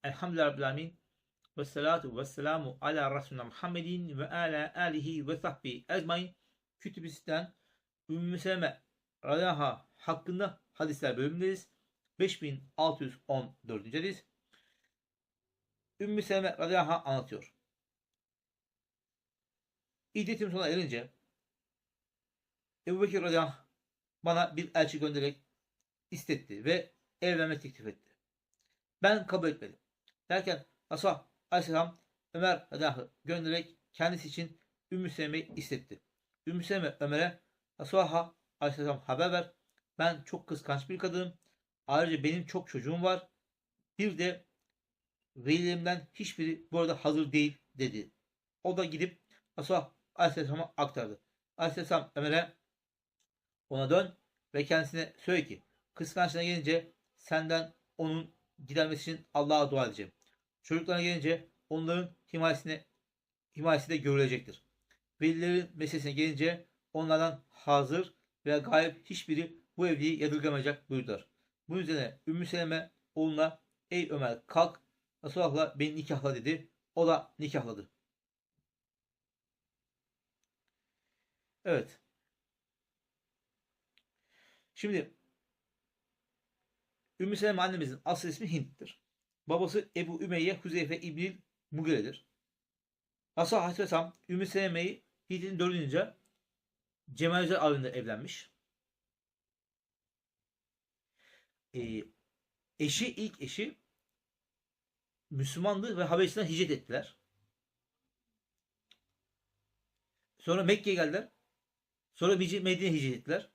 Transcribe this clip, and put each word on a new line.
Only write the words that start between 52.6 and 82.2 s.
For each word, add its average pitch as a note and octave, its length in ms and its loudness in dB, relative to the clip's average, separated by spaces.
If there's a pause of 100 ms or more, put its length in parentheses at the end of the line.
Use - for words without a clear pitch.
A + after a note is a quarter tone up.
"Ona C3+ 200 -2
dön F3+ 280 4 (360)
ve C#3+ 120 0
kendisine D#3+ 520 0
söyle F3 300 0
ki - 180 -14 (280)
kıskançlığına E3+ 500 0
gelince E3 500 0 (220)
senden E3 600 0 (220)
onun E3 420 -4 (260)
gidermesi D#3 460 0
için - 220 -10
Allah'a D3 380 4
dua C3+ 140 2
edeceğim. G2+ 260 -8 (520)
Çocuklarına E3+ 380 0
gelince E3 500 0 (180)
onların E3+ 480 -2 (160)
himayesine, D#3+ 520 0 (720)
himayesi D3+ 340 2
de D#3+ 80 0
görülecektir. C3+ 680 0 (560)
Velilerin E3+ 540 2
meselesine D3+ 360 -2
gelince D#3 580 0 (240)
onlardan D#3+ 560 2
hazır C#3+ 640 2 (300)
ve D3 120 4
gayb D#3+ 480 2
hiçbiri E3 580 -6 (140)
bu F3 100 4
evliliği D#3 320 2
yadırgamayacak," D3 720 0
buyurdular. B2 400 -4 (380)
Bunun F3 120 -2
üzerine D3+ 480 -2
Ümmü E3+ 180 -2
Seleme E3 480 -2 (220)
oğluna, D#3 480 2 (280)
"Ey E3+ 200 -2
Ömer B2+ 360 -2
kalk, - 340 4 (420)
Resulullah'la D3+ 560 0
beni D3+ 160 0
nikahla," C#3 400 -2
dedi. D3+ 360 -4 (240)
O E3 120 6
da - 320 2
nikahladı. A#2+ 520 -6 (3750)
Evet. - 360 0 (2750)